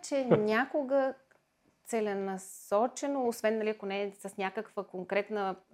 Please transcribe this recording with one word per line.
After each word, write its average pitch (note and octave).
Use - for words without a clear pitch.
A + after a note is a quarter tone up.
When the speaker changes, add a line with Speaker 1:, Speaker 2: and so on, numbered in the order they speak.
Speaker 1:
че C4+
Speaker 2:
<laughs> A#3
Speaker 1:
някога C4
целенасочено, G#3+
освен, A3
нали, G#3+
ако G#3+
не G3
е G3+
с G3
някаква G3
конкретна, G3